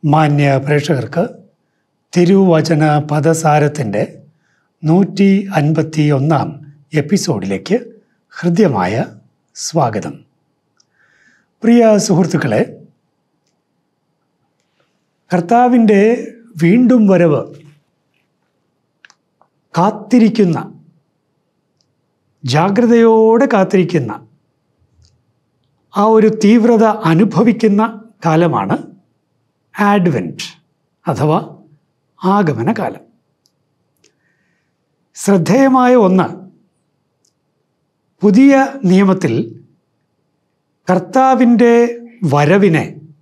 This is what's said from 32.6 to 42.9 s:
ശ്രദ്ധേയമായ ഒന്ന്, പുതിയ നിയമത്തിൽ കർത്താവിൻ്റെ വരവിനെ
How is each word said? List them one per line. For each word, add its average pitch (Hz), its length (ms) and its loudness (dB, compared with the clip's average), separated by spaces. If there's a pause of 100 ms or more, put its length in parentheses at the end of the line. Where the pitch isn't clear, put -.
ശ്രദ്ധേയമായ 247 720 2
ഒന്ന്, 185 300 2 (2000)
പുതിയ 240 320 4 (360)
നിയമത്തിൽ 185 440 2 (1600)
കർത്താവിൻ്റെ 240 840 2 (580)
വരവിനെ 156 540 2 (360)